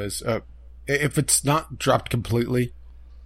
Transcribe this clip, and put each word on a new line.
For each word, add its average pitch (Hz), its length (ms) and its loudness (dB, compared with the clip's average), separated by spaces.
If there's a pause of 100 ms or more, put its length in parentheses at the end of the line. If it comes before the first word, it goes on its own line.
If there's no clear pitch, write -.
is, 101 180 -4
uh, 113 200 0 (480)
i-, - 20 0
if 143 260 2
it's - 280 2
not 139 340 2
dropped 123 300 2
completely, 120 640 2 (520)